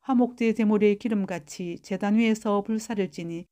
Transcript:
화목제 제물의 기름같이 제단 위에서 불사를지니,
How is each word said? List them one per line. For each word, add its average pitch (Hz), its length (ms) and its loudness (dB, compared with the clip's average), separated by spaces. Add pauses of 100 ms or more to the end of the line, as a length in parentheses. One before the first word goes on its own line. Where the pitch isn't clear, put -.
화목제 240 540 2
제물의 208 440 4
기름같이 185 840 -6
제단 202 340 -2
위에서 220 460 2
불사를지니, 185 880 -6